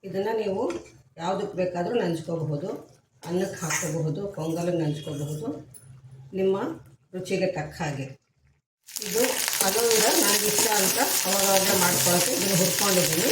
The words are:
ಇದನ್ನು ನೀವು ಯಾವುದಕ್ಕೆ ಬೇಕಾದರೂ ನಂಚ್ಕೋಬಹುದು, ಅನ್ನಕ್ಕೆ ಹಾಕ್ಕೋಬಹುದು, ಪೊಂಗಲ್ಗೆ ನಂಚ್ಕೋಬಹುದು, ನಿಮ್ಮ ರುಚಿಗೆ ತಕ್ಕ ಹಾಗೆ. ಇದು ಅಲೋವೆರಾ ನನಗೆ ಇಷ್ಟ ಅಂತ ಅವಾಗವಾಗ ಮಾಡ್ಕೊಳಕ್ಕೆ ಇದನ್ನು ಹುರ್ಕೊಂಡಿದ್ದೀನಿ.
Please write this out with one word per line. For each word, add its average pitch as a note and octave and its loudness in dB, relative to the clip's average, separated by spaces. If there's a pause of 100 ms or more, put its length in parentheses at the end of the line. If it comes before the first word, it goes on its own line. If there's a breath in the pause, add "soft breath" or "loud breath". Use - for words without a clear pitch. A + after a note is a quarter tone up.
ಇದನ್ನು G3 -2 (100)
ನೀವು G3 -2 (580)
ಯಾವುದಕ್ಕೆ F3 -2
ಬೇಕಾದರೂ F3+ -2
ನಂಚ್ಕೋಬಹುದು, D#3+ -2 (600)
ಅನ್ನಕ್ಕೆ F#3 -2
ಹಾಕ್ಕೋಬಹುದು, D#3 -2 (160)
ಪೊಂಗಲ್ಗೆ E3+ -2
ನಂಚ್ಕೋಬಹುದು, D3 -4 (920)
ನಿಮ್ಮ F#3+ 2 (580)
ರುಚಿಗೆ F#3 0
ತಕ್ಕ D3 -8
ಹಾಗೆ. C3+ -4 (1000)
ಇದು G3+ 0 (460)
ಅಲೋವೆರಾ A3 4 (140)
ನನಗೆ G#3 2
ಇಷ್ಟ A3 2 (160)
ಅಂತ F#3+ 2 (300)
ಅವಾಗವಾಗ G3 4 (160)
ಮಾಡ್ಕೊಳಕ್ಕೆ F3 2
ಇದನ್ನು F#3+ 2
ಹುರ್ಕೊಂಡಿದ್ದೀನಿ. E3+ 2